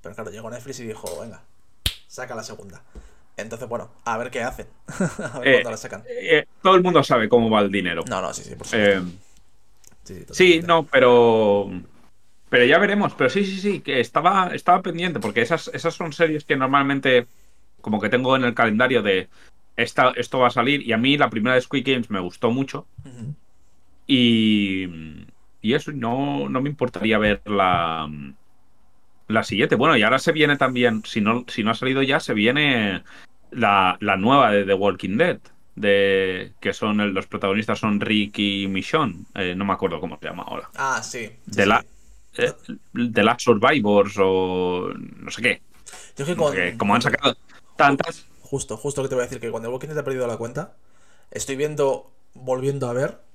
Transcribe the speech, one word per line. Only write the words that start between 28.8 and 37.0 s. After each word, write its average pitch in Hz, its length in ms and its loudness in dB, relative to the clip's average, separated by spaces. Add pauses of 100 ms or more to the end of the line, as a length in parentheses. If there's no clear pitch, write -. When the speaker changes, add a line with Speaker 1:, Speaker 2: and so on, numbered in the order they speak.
Speaker 2:
la 110 160 0
siguiente. 110 320 0
Bueno, 139 220 4
y 104 60 4
ahora 127 160 4
se 170 120 0
viene 147 240 2
también, 123 500 0
si - 140 -4
no, 117 300 0
si 113 160 -6
no 113 60 0
ha 117 40 0
salido 131 260 -2
ya, 139 200 0
se 131 120 -4
viene 113 680 0 (480)
la, 98 480 4
la 104 160 0
nueva 117 360 4
de 101 140 2
The 98 80 2
Walking 95 440 0
Dead, 165 220 0 (360)
de, 98 840 2
que 98 140 -2
son 107 280 0